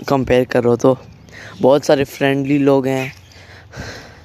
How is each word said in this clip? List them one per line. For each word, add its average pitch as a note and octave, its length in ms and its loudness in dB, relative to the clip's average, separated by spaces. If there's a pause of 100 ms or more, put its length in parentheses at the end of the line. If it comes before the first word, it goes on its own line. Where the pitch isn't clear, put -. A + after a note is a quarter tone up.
कंपेयर B2+ 380 2
करो A#2+ 300 0
तो। B2+ 220 2 (640)
बहुत C#3 240 4
सारे C#3+ 180 2
फ्रेंडली C#3 540 -2
लोग C#3 300 2
हैं, C3 260 -6 (1120)